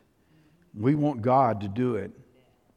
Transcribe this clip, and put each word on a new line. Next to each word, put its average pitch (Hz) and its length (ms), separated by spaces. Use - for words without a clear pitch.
We 120 220
want 147 260
God 123 400
to 104 60
do 120 280
it 95 160